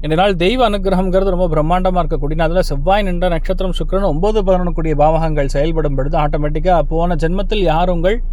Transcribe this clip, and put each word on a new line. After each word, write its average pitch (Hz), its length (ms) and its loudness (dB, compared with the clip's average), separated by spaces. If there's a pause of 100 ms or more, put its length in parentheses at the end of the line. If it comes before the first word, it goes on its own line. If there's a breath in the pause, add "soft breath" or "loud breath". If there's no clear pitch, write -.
இந்த 156 140 0
நாள் 202 220 4
தெய்வ 220 260 2
அனுகிரகம்ங்கிறது 190 640 0
ரொம்ப 180 200 0
பிரம்மாண்டமா 180 480 0
இருக்கக்கூடிய, 151 460 -2
அதுல 175 200 2
செவ்வாய் 185 400 0
நின்ற 180 260 -2
நட்சத்திரம் 180 440 -2
சுக்கிரன் 185 320 -2
ஒன்பது, 202 380 0
பதினொன்னு 180 300 0
கூடிய 156 220 0
பாவகங்கள் 156 540 2
செயல்படும் 151 440 0
பொழுது 135 260 -2
ஆட்டோமேட்டிக்கா 151 520 0 (160)
போன 170 320 0
ஜென்மத்தில் 190 460 0
யார் 165 260 0
உங்கள் 190 220 0 (160)